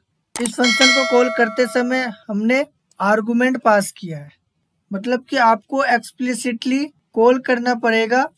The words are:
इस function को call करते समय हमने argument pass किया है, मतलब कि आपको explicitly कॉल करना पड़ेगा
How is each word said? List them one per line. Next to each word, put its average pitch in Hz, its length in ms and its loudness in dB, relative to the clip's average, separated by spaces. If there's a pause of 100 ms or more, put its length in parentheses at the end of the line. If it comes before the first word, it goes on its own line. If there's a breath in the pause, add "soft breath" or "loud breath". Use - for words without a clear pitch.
(360)
इस - 200 -4
function 247 400 2
को 269 160 0
call 247 260 2
करते 233 320 0
समय 247 420 -2 (160)
हमने 226 380 0 (340)
argument 233 600 0
pass 208 300 2
किया 160 260 -12
है, 147 140 -18 (600)
मतलब 240 380 -4
कि 277 140 -2
आपको 233 420 0
explicitly 247 1000 -2 (300)
कॉल 240 240 4
करना 247 360 -2
पड़ेगा 226 480 0 (140)